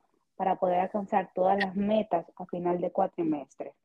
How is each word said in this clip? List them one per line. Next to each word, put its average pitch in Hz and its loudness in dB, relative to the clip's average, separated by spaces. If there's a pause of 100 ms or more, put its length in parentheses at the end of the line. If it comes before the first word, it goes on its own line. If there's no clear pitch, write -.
(360)
para 190 0
poder 180 2
alcanzar 190 -2
todas 185 2
las 190 -2
metas 202 0
a 180 -12
final 175 -2
de 180 -2
cuatrimestre. 156 -4 (120)